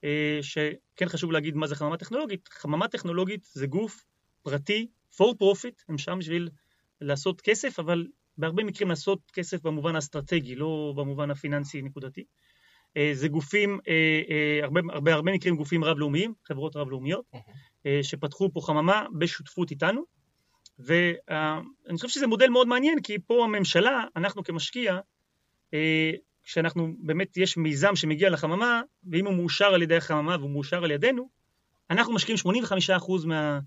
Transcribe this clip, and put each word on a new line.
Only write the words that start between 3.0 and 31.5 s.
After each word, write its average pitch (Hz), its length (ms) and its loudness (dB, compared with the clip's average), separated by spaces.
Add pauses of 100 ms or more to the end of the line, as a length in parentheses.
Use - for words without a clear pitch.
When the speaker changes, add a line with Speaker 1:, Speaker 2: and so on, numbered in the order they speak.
Speaker 1:
זה 139 140 -4
גוף 202 380 -4 (360)
פרטי, 202 460 -2 (260)
for 220 200 4 (100)
profit, 202 460 0
הם 156 80 -4
שם 175 220 -6
בשביל 170 300 -4 (520)
לעשות 143 400 -2
כסף, 233 380 0
אבל 170 280 -2 (300)
בהרבה 160 260 -2
מקרים 202 260 -2
לעשות 180 300 0 (140)
כסף 175 280 -6
במובן 156 340 -2
האסטרטגי, 143 600 -4
לא 151 400 -4
במובן 143 360 -4
הפיננסי 143 500 -4
נקודתי. 135 420 -12 (720)
אה, 147 160 4
זה 135 140 0
גופים, 196 600 0
אה, 160 420 4
אה, 151 340 0
הרבה, 147 260 0
הרבה, 156 240 2
הרבה 156 180 2
מקרים 180 240 0
גופים 156 280 0
רב-לאומיים, 151 500 0 (100)
חברות 143 320 -6
רב-לאומיות, 143 580 -4
Speaker 2:
מהמם. 120 100 -18 (420)
Speaker 1:
אה, 143 180 2
שפתחו 143 500 -2
פה 156 80 -6
חממה 170 440 2 (120)
בשותפות 170 540 -4
איתנו, 175 300 0 (800)
וה-, 156 800 0 (260)
אני 175 80 -6
חושב 240 140 -6
שזה 269 180 0
מודל 226 220 6
מאוד 247 180 6
מעניין, 262 340 4
כי 208 160 -4 (100)
פה 233 160 6
הממשלה, 214 600 2 (120)
אנחנו 190 280 -2
כמשקיע, 180 560 -2 (760)
אה, 160 380 2 (320)
כשאנחנו 165 560 -2
באמת, 170 380 -2
יש 180 200 0
מיזם 160 380 4
שמגיע 156 340 2
לחממה, 185 520 0 (300)
ואם 175 140 0
הוא 196 100 0
מאושר 175 300 2
על 185 160 6
ידי 165 140 4
החממה 160 420 0
והוא 143 140 -4
מאושר 147 320 -4
על 160 80 2
ידינו, 240 380 0 (600)